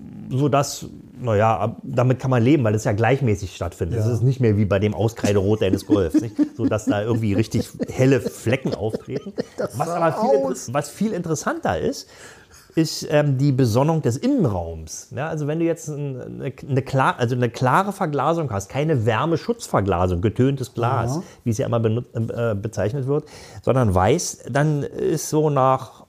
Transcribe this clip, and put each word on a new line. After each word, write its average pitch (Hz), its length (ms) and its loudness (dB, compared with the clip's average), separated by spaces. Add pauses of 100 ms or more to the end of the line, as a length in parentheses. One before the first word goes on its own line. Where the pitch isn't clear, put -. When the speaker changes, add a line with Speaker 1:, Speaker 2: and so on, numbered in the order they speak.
(320)
Speaker 1:
sodass, 139 540 0 (360)
naja, 113 360 4
ab-, 110 260 -2
damit 123 360 2
kann 131 120 -4
man 123 100 4
leben, 135 220 4
weil 107 120 2
es 107 100 -4
ja 117 80 0
gleichmäßig 113 600 0
stattfindet. 90 440 -6
Speaker 2:
Ja. 107 60 0
Speaker 1:
Es 120 80 0
ist 104 100 0
nicht 131 160 2
mehr 110 180 4
wie 107 80 4
bei 98 140 2
dem 107 140 2
Auskreiderot 104 680 2
deines - 240 2
Golfs, - 360 2
nicht? 110 140 -6 (200)
Sodass 110 300 0
da 104 160 0
irgendwie 113 320 0
richtig - 340 0 (220)
helle 131 320 4
Flecken 147 520 -2
auftreten. - 640 -6
Speaker 2:
<laughs> - 200 -8
Das 113 200 -6
Speaker 1:
Was 143 100 -2
Speaker 2:
sah 170 100 -4
Speaker 1:
aber 165 240 2
viel 240 80 2 (160)
Speaker 2:
aus. - 220 -6
Speaker 1:
inter-, 117 60 -6
was 143 160 -2
viel 208 240 -2
interessanter 175 680 -2
ist, - 280 -4 (680)
ist, 160 320 -2
ähm, 147 280 2
die 143 140 4
Besonnung 135 520 2
des 127 140 0
Innenraums. 92 1000 -2
Ja, 135 120 -6
also 151 200 -6
wenn 156 120 -2
du 170 60 0
jetzt 160 240 -4
ein, 139 320 -8
eine, 120 320 -8 (160)
eine 123 140 2
klar-, 139 340 0
also 123 180 0
eine 123 140 0
klare 165 420 2
Verglasung 151 600 -2
hast, 98 180 -4
keine 139 360 0
Wärmeschutzverglasung, 104 1160 0
getöntes 127 520 0
Glas, 120 420 -2
Speaker 2:
Ja. 185 80 -4 (200)
Speaker 1:
wie 123 60 -2
es 107 80 -2
ja 120 80 -2
immer 117 140 0
benut-, 113 360 -2
äh, 113 400 -2
bezeichnet 110 520 -4
wird, 147 180 0 (380)
sondern 120 320 4
weiß, 117 560 2
dann 143 320 2
ist - 460 -2
so 151 200 2
nach 131 600 0